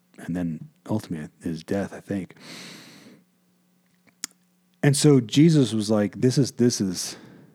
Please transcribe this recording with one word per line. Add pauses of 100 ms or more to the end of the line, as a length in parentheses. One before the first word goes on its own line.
(180)
and
then (200)
ultimately (120)
his
death,
I
think. (2500)
And
so
Jesus
was
like,
"This
is,
this
is, (380)